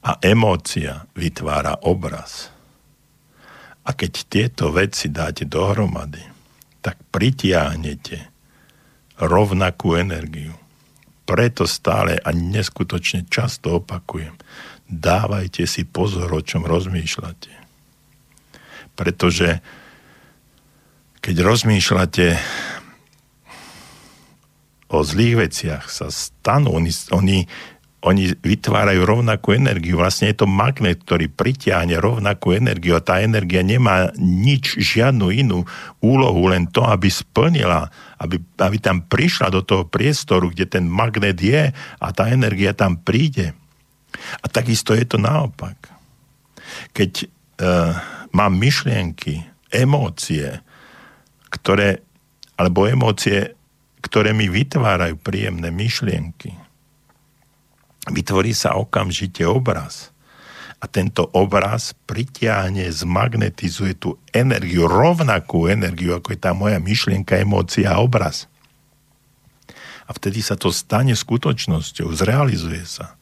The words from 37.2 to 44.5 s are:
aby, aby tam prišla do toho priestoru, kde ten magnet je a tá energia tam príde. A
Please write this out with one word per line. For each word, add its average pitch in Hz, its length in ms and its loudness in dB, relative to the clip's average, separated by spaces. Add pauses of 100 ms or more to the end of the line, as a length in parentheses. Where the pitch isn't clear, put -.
aby, 87 240 -4 (160)
aby 98 240 2
tam 90 240 0
prišla 110 480 0
do 92 80 0
toho 92 240 0
priestoru, 101 640 0
kde 85 160 -4
ten 95 240 0
magnet 101 480 0
je 143 360 2
a - 360 -10
tá 95 160 0
energia 104 480 2
tam 90 240 2
príde. 120 560 0 (880)
A - 80 -8